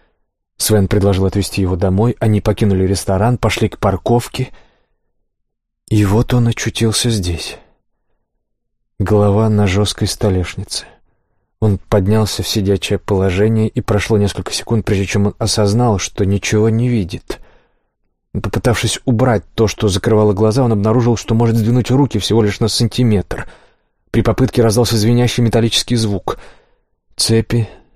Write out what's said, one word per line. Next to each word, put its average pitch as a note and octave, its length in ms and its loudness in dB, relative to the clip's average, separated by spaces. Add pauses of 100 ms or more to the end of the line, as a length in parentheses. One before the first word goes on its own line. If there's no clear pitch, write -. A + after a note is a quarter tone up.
(560)
Свен G#2 320 2
предложил G2 380 2
отвезти G2 360 -2
его F#2 140 0
домой, G2 440 0
они G#2+ 200 2
покинули G2 460 0
ресторан, G2 520 0
пошли G#2+ 300 -2
к - 100 -8
парковке. A#2+ 760 -2 (1400)
И G#2 160 2
вот G#2+ 280 0
он A#2+ 140 2
очутился A2+ 600 -2
здесь. F2+ 480 -4 (1400)
Голова G#2 500 2
на G#2 180 2
жёсткой G2+ 400 -2
столешнице. - 760 -4 (760)
Он G#2 160 2
поднялся G#2 680 0
в - 40 -8
сидячее G2 520 0
положение, G#2 680 0
и A2 140 -4
прошло G#2 360 0
несколько - 360 -2
секунд, - 320 -2
прежде G2 200 0
чем G2+ 220 0
он G#2 120 -4
осознал, A2 580 0
что - 280 -4
ничего G#2+ 440 0
не A2+ 200 0
видит. A2+ 500 -4 (960)
Попытавшись - 720 -2
убрать A#2 380 2 (120)
то, A2+ 120 2
что - 200 -2
закрывало G#2+ 460 2
глаза, A2 300 2
он A#2 100 2
обнаружил, A2+ 420 2
что - 180 -4
может A2+ 220 2
сдвинуть A#2 340 0
руки C3 300 2
всего A2 240 2
лишь G2+ 160 -2
на A2+ 80 0
сантиметр. A2 840 -2 (640)
При A2+ 100 0
попытке A#2+ 400 0
раздался A2+ 360 2
звенящий A#2+ 440 2
металлический A#2 540 0
звук. G#2 420 -4 (800)
Цепи, A2+ 540 0 (260)